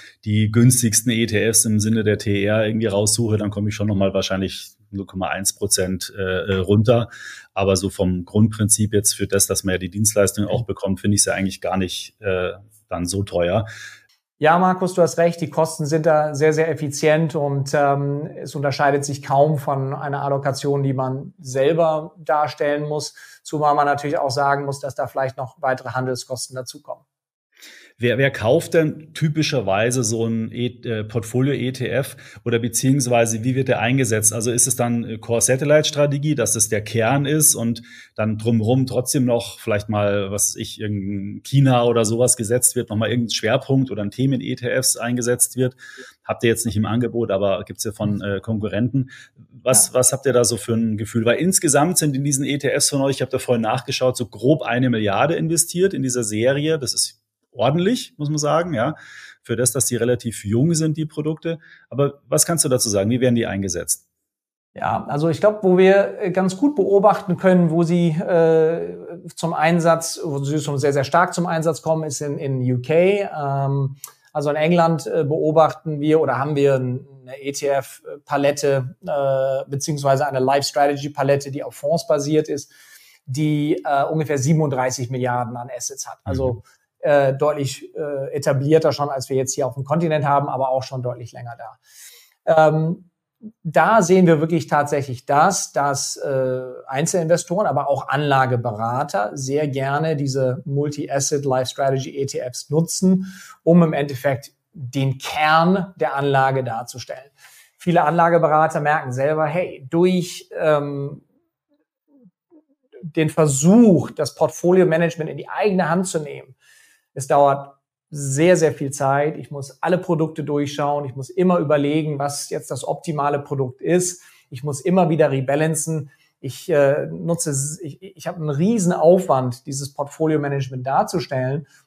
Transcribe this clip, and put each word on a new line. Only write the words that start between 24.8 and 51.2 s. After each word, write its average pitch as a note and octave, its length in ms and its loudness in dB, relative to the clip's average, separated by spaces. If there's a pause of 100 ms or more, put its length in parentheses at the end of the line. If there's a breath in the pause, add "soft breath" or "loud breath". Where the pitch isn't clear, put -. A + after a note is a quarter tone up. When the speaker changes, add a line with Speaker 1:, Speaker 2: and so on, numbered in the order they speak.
Speaker 2:
dass C#3 120 -8
da C3+ 140 -6
vielleicht C3+ 300 -4
noch C3+ 240 -12
weitere C3 300 -2
Handelskosten B2+ 640 -6
dazukommen. - 520 -14 (920 loud breath)
Speaker 1:
Wer, A#2 200 0
wer C3+ 120 4
kauft C3+ 440 0
denn D#3 400 0
typischerweise B2+ 920 0
so A2+ 220 -2
ein A2+ 260 -2
E-, A#2+ 320 -6
äh, A2 220 -6
Portfolio B2 480 -2
E A#2+ 180 -2
T B2 160 -6
F A#2+ 300 -4 (260 loud breath)
oder A#2 160 0
beziehungsweise A#2+ 840 2
wie B2+ 100 0
wird C3 140 -2
der A#2 100 2
eingesetzt? A2 540 2
Also A#2 180 -2
ist A#2 160 2
es - 80 -2
dann, A#2+ 300 0
äh, A2 120 -10
Core-Satellite-Strategie, C#3+ 1160 2
dass A2+ 220 0
es G#2+ 100 0
der G#2 160 -2
Kern A#2+ 420 0
ist D3+ 300 2
und A2+ 280 -4 (320 loud breath)
dann A2 220 -2
drumherum A2+ 480 2
trotzdem B2+ 380 -2
noch A#2 380 -2
vielleicht G#2 260 -2
mal, G2+ 420 0
was G2 200 -2
weiß - 80 -10
ich, G#2+ 240 -10
irgendein G2+ 600 -6
China C3 420 4
oder A#2 180 2
sowas A#2 320 2
gesetzt A#2+ 400 -2
wird, A#2+ 140 -4
nochmal G#2 220 -2
irgendein A#2+ 220 -2
Schwerpunkt C3 580 0
oder G2+ 100 -8
ein G2+ 100 -6
Themen-E B2+ 440 -2
T B2 140 -6
Fs B2 280 -2
eingesetzt A#2+ 580 -2
wird? B2+ 220 -2 (480 loud breath)
Habt - 180 -6
ihr A#2 60 4
jetzt A2 160 0
nicht A2 100 -4
im G#2+ 100 0
Angebot, A2+ 460 -2
aber G2 320 0
gibt's - 220 -10
ja G#2+ 80 -8
von, G#2 280 -2
äh, G2 200 -4
Konkurrenten. A2+ 680 -2 (540 loud breath)
Was, B2+ 240 2
Speaker 2:
Ja. - 60 -10
Speaker 1:
was B2+ 180 2
habt C3 140 -4
ihr C3 80 2
da A#2+ 100 6
so A2+ 140 0
für A2+ 160 -4
ein A2+ 240 0
Gefühl? A2 260 -2